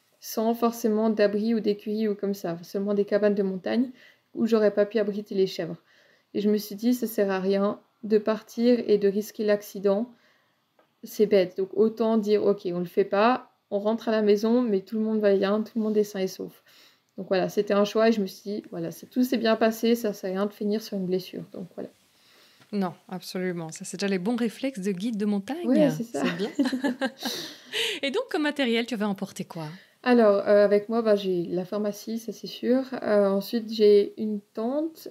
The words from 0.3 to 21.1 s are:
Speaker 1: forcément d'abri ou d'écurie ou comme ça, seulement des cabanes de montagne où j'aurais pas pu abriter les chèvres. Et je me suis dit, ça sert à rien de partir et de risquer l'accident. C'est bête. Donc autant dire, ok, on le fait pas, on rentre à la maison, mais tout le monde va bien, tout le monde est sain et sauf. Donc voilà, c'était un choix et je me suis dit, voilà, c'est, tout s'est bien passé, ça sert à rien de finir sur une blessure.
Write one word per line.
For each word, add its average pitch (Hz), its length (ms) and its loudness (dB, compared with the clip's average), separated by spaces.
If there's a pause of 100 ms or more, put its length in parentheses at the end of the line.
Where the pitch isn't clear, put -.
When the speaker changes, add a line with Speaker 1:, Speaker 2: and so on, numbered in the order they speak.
Speaker 1:
forcément 226 560 0
d'abri 214 460 2
ou 220 60 0
d'écurie 214 480 -2
ou 202 80 -2
comme 202 180 -4
ça, 170 300 -8
seulement 202 300 -4
des 202 100 2
cabanes 208 320 2
de 202 80 2
montagne 214 460 -2 (440)
où 233 140 0
j'aurais 214 240 4
pas 208 140 2
pu 214 120 -4
abriter 208 380 -4
les 190 100 4
chèvres. 170 300 -6 (580)
Et 208 60 -4
je 208 100 2
me 208 60 2
suis 208 180 -6
dit, 226 200 0
ça 240 120 -4
sert 202 240 0
à 190 80 0
rien 196 400 0 (240)
de 214 160 4
partir 233 720 2
et 208 100 6
de 196 80 2
risquer 208 380 -2
l'accident. 208 640 0 (920)
C'est 220 220 0
bête. 185 320 2
Donc 190 160 -2
autant 220 420 2
dire, 208 280 2
ok, 202 180 2 (100)
on 175 80 -4
le 180 40 -2
fait 190 200 0
pas, 214 480 0 (180)
on 202 80 -2
rentre 220 300 -2
à - 40 0
la 220 100 2
maison, 214 380 4
mais 214 200 0
tout 220 180 -8
le 214 60 0
monde 220 160 0
va 202 160 4
bien, 196 260 2
tout 220 140 -10
le 220 60 -2
monde 214 140 0
est 214 60 4
sain 202 160 -6
et 190 80 -2
sauf. 185 380 -12 (520)
Donc 190 120 -12
voilà, 180 200 0
c'était 202 260 0
un 202 100 4
choix 220 240 2
et 233 40 6
je 214 80 0
me 190 60 0
suis - 240 -14
dit, 208 200 -8
voilà, 170 200 -8
c'est, - 160 -16
tout - 160 0
s'est 254 140 0
bien 220 180 2
passé, 226 400 2
ça 226 180 -2
sert 190 180 -8
à - 20 -4
rien 196 140 0
de 208 60 -6
finir 214 300 -4
sur 208 140 -10
une 190 100 -4
blessure. 185 460 -6